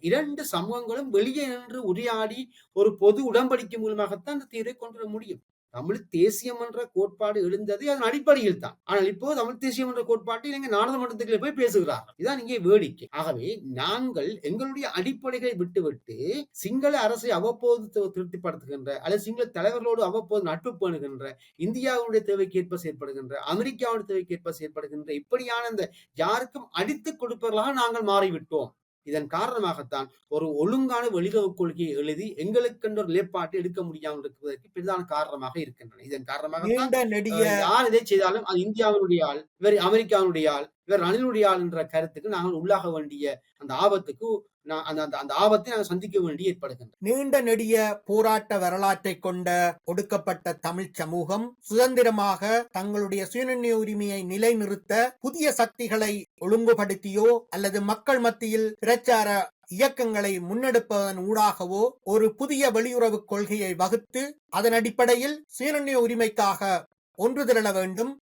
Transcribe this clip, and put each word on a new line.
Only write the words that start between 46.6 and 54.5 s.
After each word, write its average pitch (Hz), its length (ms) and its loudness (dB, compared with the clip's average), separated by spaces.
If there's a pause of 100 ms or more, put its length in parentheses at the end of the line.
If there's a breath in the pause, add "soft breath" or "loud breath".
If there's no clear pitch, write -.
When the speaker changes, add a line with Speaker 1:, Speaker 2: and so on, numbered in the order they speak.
Speaker 2:
நீண்ட 262 420 0
நெடிய 226 340 2 (300)
போராட்ட 214 540 2
வரலாற்றை 185 560 0
கொண்ட 180 340 -4 (360)
ஒடுக்கப்பட்ட 180 680 -2
தமிழ் 175 380 -6
சமூகம் 175 540 -4 (160)
சுதந்திரமாக 220 800 4 (280)
தங்களுடைய 196 540 -2
சுயநிர்ணய 247 480 -2
உரிமையை 208 520 -2
நிலைநிறுத்த 202 680 0 (280)